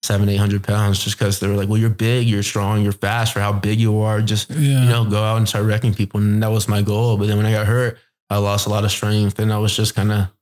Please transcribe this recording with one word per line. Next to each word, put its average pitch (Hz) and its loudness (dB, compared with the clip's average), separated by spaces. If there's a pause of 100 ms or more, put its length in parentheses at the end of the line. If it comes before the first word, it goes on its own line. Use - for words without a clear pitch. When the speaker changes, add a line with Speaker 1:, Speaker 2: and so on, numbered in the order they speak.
Speaker 1:
seven, 101 0
eight 98 0
hundred 101 0
pounds 104 0
just - -6
'cause 98 -2
they 95 -2
were 101 0
like, 101 -2
"Well, 107 0
you're 113 2
big, 117 0
you're 101 0
strong, 104 0
you're 101 0
fast 110 -2
for 101 -4
how 101 0
big 104 0
you 107 2
are. 107 0
Just, 107 -2
Speaker 2:
Yeah. 139 2
Speaker 1:
you 123 6
know, 117 2
go 104 0
out 110 0
and 110 2
start 107 -2
wrecking 110 0
people." 101 -2
And 104 2
that 110 0
was 107 -2
my 104 0
goal. 107 0
But 101 0
then 104 0
when 107 2
I 110 2
got 107 0
hurt, 120 0 (320)
I 101 0
lost 101 0
a - -4
lot 104 0
of 98 0
strength, 104 0
and 110 0
I 107 -2
was 107 0
just 110 -2
kinda 104 0 (100)